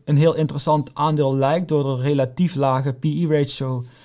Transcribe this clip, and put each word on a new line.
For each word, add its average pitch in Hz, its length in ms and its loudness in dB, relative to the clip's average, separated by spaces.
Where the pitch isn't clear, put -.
een 147 120 2
heel 156 180 4
interessant 151 580 -2
aandeel 147 420 0
lijkt 147 320 0
door 147 160 0
de 135 180 -4
relatief 143 540 0
lage 135 360 0
P 127 120 -8
E 156 260 0
ratio. 131 540 -2